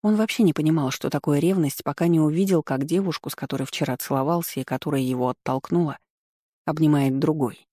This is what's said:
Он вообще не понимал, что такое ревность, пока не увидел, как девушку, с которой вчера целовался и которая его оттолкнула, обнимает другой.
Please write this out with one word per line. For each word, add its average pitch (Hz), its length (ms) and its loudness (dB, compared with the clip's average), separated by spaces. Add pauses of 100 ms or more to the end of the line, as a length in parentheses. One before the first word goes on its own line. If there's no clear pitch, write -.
Он 214 120 2
вообще 220 300 2
не 160 80 6
понимал, 151 400 2
что - 180 -4
такое 143 300 0
ревность, 170 420 0
пока 160 240 -2
не 165 140 4
увидел, 165 420 2
как 139 220 -4
девушку, 170 440 -2
с - 60 -8
которой 135 300 -6
вчера 131 320 -4
целовался 147 640 -2
и 127 40 -6
которая 139 360 -2
его 127 300 0
оттолкнула, 139 680 -2 (680)
обнимает 151 540 2
другой. 147 540 -2